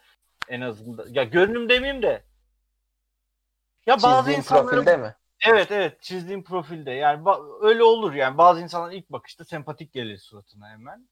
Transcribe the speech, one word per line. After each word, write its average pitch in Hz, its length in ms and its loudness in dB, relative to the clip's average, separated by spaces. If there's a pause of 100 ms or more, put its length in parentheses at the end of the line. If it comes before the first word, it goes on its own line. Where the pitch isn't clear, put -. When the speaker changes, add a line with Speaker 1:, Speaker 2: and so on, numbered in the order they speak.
(480)
Speaker 1:
en 123 140 -12
azından. 113 480 -12
Ya 127 140 -2
görünüm 202 460 0
demeyeyim 254 340 -2
de. 131 200 -2 (1600)
Ya 226 180 2
bazı 254 280 4
Speaker 2:
Çizdiğin - 60 0
Speaker 1:
insanların 131 480 0
Speaker 2:
profilde 170 120 4
mi? 110 180 -8 (320)
Speaker 1:
Evet, 208 240 4
evet, 196 300 -4
çizdiğim 185 420 -12
profilde. 160 480 -10
Yani 147 320 -2
ba-, 185 440 -2
öyle 233 160 4
olur 226 300 4
yani. 135 240 -2
Bazı 170 240 6
insanlar 170 300 -10
ilk 185 200 -18
bakışta 143 340 -16
sempatik 151 480 -14
gelir 113 240 -12
suratına 101 520 -20
hemen. 139 420 -20